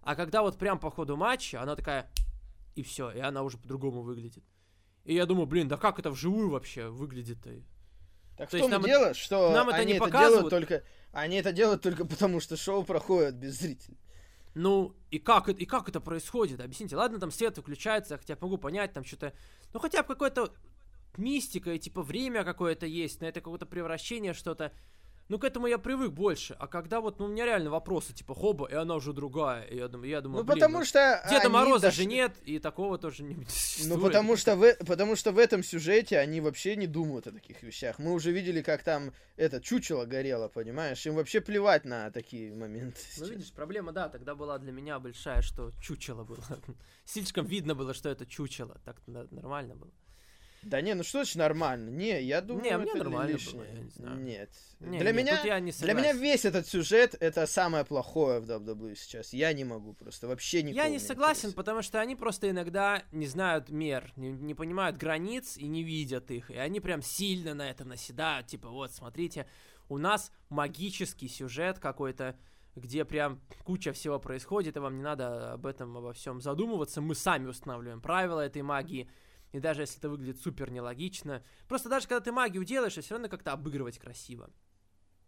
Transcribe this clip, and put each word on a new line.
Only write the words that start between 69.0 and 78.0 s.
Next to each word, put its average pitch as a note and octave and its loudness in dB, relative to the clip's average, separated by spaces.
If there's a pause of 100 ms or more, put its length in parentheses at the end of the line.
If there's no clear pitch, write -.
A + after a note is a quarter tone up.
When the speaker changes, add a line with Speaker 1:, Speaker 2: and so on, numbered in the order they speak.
Speaker 1:
у C#3 -6
нас G3+ 0 (160)
магический D3 -4
сюжет C#3+ -4
какой-то, C3+ -6 (380)
где B2+ -4
прям D3 -2 (240)
куча F3+ -2
всего C#3+ -4
происходит, D3+ -4
и D3 -4
вам C3+ -6
не C3+ -8
надо A#2+ -4
об A#2+ -12
этом, B2 -10
обо A#2+ -10
всем B2+ -10
задумываться. D#3 -4
Мы D#3 -2
сами D3+ 0
устанавливаем A#2+ -10